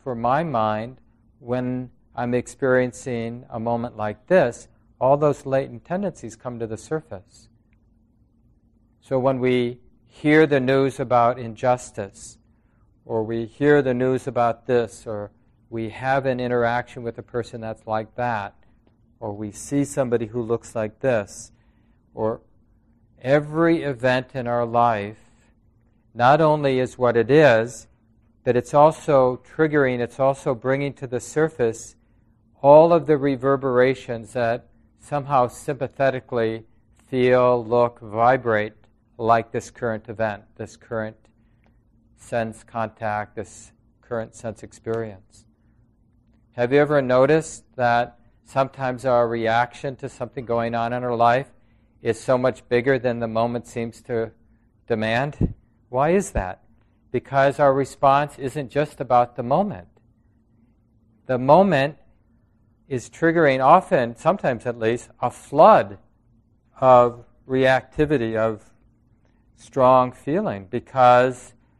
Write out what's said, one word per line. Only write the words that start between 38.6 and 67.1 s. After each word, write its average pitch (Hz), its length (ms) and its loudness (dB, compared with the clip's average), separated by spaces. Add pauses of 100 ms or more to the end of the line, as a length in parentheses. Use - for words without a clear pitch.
like 113 360 0
this - 180 -8
current 110 380 -8
event, 107 340 -6 (140)
this 107 200 -14
current 110 400 -10 (1000)
sense 113 480 -8
contact, 107 720 -8
this - 340 -16 (300)
current 113 340 -10
sense - 300 -14
experience. 113 800 -12 (1080)
Have 120 200 -2
you 143 80 6
ever 147 200 2
noticed 135 600 0 (140)
that 120 420 0 (260)
sometimes 131 600 -6
our 120 240 2
reaction 117 680 -2
to 135 120 -14
something 123 360 -12
going 117 300 -4
on 117 180 -4
in 123 120 -6
our 123 100 -4
life 117 380 2 (500)
is 113 160 -2
so 131 180 0
much 127 320 -4
bigger 123 300 0
than 120 220 -4
the 117 80 -4
moment 117 400 -4
seems 117 340 -10
to 113 300 -6 (560)
demand? 117 640 -2 (360)
Why 135 200 0
is 190 220 -2
that? 92 320 -8 (480)
Because 139 460 0
our 143 140 4
response 139 680 0
isn't 135 300 -8
just 147 320 -4
about 123 360 0
the 131 60 -8
moment. 131 460 -4 (1400)
The 127 120 -2
moment 147 580 2 (920)
is 127 220 -8
triggering 160 540 2
often, 139 520 4
sometimes 156 500 -2
at 120 120 -6
least, 117 320 -2 (100)
a 104 100 -4
flood 143 680 4 (800)
of 123 440 6 (240)